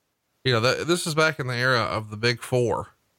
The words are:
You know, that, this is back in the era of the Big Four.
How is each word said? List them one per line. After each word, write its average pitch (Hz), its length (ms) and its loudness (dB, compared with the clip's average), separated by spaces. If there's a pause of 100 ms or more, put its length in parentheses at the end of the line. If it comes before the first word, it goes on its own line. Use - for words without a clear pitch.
(440)
You 127 80 2
know, 113 80 2
that, 123 280 0
this 175 180 0
is 156 80 -4
back 156 240 2
in 135 80 -6
the 123 80 -6
era 123 280 2
of 107 280 -4
the 107 60 -10
Big 117 260 0
Four. 123 460 0 (300)